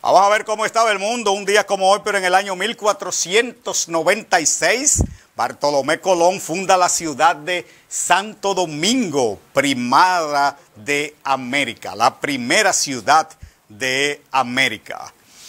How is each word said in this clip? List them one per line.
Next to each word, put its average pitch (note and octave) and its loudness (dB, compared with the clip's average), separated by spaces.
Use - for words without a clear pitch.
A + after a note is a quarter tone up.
Vamos D#3+ 4
a G3+ 4
ver G3+ 0
cómo G#3+ -4
estaba A3+ 0
el G3 -2
mundo G#3+ -2
un G3 -2
día G3+ 2
como F#3+ 0
hoy, G3+ 4
pero G3+ -2
en F#3 -2
el F3+ 2
año G3 2
mil G3+ -4
cuatrocientos G3+ -2
noventa E3+ 0
y D3+ -2
seis, A3+ 0
Bartolomé C#3 -2
Colón F3+ 2
funda F#3 0
la F3 2
ciudad D#3 0
de D#3+ -6
Santo G3 -2
Domingo, D#3+ 0
primada C#3+ 2
de C#3+ -4
América, B2+ -4
la A#2 2
primera C#3+ 0
ciudad C#3+ 0
de C3 -4
América. B2 -4